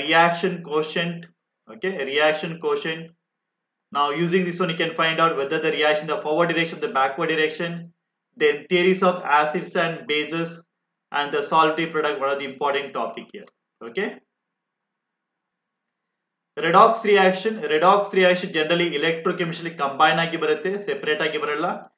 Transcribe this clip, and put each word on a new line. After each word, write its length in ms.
reaction 520
quotient. 540
Okay, 200
reaction 400
quotient. 400
Now 100
using 240
this 140
one 100
you 100
can 100
find 220
out 140
whether 280
the 120
reaction 280
in 80
the 100
forward 280
direction, 340
the 120
backward 360
direction, 360
then 140
theories 380
of 40
acids 340
and 100
bases 400
and 180
the 60
solubility 420
product, 300
one 100
of 80
the 100
important 360
topic 380
here. 120
Okay, 220
redox 260
reaction, 420
redox 480
reaction 380
generally 300
electrochemistry 840
ಕಂಬೈನ್ 460
ಆಗಿ 180
ಬರುತ್ತೆ, 280
ಸೆಪರೇಟ್ 400
ಆಗಿ 180
ಬರಲ್ಲ. 220